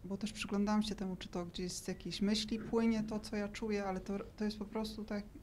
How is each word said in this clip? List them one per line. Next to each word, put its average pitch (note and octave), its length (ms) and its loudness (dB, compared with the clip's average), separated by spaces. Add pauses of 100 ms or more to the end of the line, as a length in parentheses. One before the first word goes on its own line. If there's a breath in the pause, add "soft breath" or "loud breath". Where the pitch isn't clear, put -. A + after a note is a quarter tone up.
bo F#3+ 140 -2
też G#3 160 -2
przyglądałam G#3 500 4
się G3+ 120 0
temu, F#3 200 -2
czy - 140 -10
to F3 160 -2
gdzieś F3+ 260 -4
z - 160 -6
jakiejś F#3 340 -4
myśli A3 380 4
płynie A3+ 440 4
to, G#3+ 160 0
co - 160 -4
ja G3+ 120 0
czuję, G#3 380 0
ale F#3 140 0
to, G3 140 -2 (240)
to G#3+ 60 0
jest G#3+ 140 0
po G#3 80 -4
prostu A3 380 -4
tak, G#3 200 -2 (200)